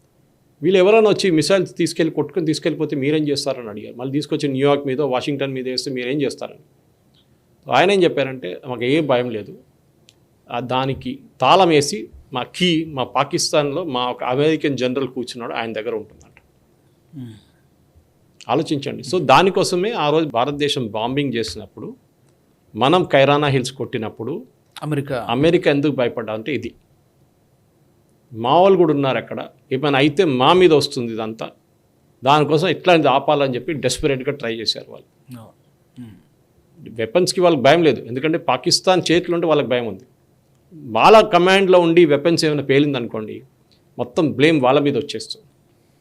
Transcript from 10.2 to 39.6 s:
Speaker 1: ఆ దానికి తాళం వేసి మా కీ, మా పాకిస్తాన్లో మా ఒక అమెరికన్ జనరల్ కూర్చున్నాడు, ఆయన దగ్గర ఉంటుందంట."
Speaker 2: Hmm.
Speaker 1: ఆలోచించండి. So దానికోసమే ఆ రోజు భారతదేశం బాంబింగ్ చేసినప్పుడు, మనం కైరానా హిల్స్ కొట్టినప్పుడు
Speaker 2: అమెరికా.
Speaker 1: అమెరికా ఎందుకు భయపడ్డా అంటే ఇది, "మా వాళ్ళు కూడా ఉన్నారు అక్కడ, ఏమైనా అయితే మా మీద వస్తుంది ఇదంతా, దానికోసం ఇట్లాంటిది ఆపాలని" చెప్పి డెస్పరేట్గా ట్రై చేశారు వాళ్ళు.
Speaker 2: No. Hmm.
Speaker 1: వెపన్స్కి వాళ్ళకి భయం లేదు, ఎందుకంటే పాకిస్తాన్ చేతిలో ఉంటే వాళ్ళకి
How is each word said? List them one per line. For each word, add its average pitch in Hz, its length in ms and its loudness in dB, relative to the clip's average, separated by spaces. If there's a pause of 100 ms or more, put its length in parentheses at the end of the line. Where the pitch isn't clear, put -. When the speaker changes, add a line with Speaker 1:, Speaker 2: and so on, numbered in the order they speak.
Speaker 1:
ఆ 120 80 -6
దానికి 127 600 -4 (220)
తాళం 170 280 6
వేసి 156 400 0 (240)
మా 123 100 -6 (120)
కీ, 170 300 0
మా 139 180 -6
పాకిస్తాన్లో 143 800 -2
మా 123 260 -4
ఒక 120 140 -8
అమెరికన్ 143 540 0
జనరల్ 127 300 -2
కూర్చున్నాడు, 123 460 -10
ఆయన 117 200 -6
దగ్గర 110 220 -6
ఉంటుందంట." - 440 -14 (760)
Speaker 2:
Hmm. 120 180 -16 (1120)
Speaker 1:
ఆలోచించండి. 135 540 -4
So 180 160 -4
దానికోసమే 180 720 2
ఆ 160 180 -2
రోజు 156 160 2
భారతదేశం 139 600 -2
బాంబింగ్ 120 460 -4
చేసినప్పుడు, 110 600 -10 (800)
మనం 151 280 2
కైరానా 143 440 4
హిల్స్ 135 240 -2
కొట్టినప్పుడు 120 720 -8 (380)
Speaker 2:
అమెరికా. 139 460 -6
Speaker 1:
అమెరికా 156 420 2
ఎందుకు 143 200 0
భయపడ్డా 120 420 -4
అంటే 113 220 -8
ఇది, - 180 -10 (1600)
"మా 120 260 2
వాళ్ళు 190 180 6
కూడా 160 160 4
ఉన్నారు 135 240 0
అక్కడ, - 300 -10 (240)
ఏమైనా 139 260 0
అయితే 147 280 2
మా 139 280 4
మీద 180 200 6
వస్తుంది 127 400 0
ఇదంతా, 110 360 -8 (760)
దానికోసం 151 420 2
ఇట్లాంటిది 165 400 2
ఆపాలని" 139 480 0
చెప్పి 139 180 -6
డెస్పరేట్గా 135 580 -2
ట్రై 117 240 -6
చేశారు 113 360 -8
వాళ్ళు. - 440 -20
Speaker 2:
No. 113 60 -18 (600)
Hmm. 110 120 -18 (760)
Speaker 1:
వెపన్స్కి 117 520 -2
వాళ్ళకి 170 200 4
భయం 156 220 6
లేదు, 123 180 2
ఎందుకంటే 135 360 -4
పాకిస్తాన్ 170 640 0 (100)
చేతిలో 175 240 0
ఉంటే 170 120 -2
వాళ్ళకి 147 200 2